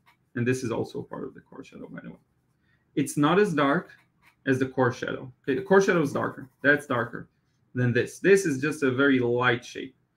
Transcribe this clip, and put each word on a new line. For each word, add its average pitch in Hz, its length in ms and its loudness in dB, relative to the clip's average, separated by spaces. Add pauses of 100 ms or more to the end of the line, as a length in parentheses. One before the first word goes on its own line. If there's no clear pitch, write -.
(360)
And 120 120 -2
this 127 160 -2
is 113 80 -4
also - 300 -6
part - 240 -12
of - 80 -14
the - 80 -20
core - 220 -20
shadow, - 240 -20
by - 140 -16
the - 80 -16
way. - 80 -20 (800)
It's 139 220 -2
not 156 220 4
as 202 140 2
dark 147 380 0 (540)
as 131 140 2
the 131 60 0
core 127 260 0
shadow. - 400 -8 (120)
Okay, 135 120 -2
the - 100 -6
core 196 160 6
shadow 180 200 2
is 127 120 -2
darker. 117 360 -6 (120)
That's 143 260 2
darker 120 400 -4 (480)
than 123 180 2
this. 110 260 -2
This 190 260 4
is 135 160 -2
just 147 220 -4
a 131 80 2
very 135 280 2
light 120 460 0
shade. - 280 -14 (240)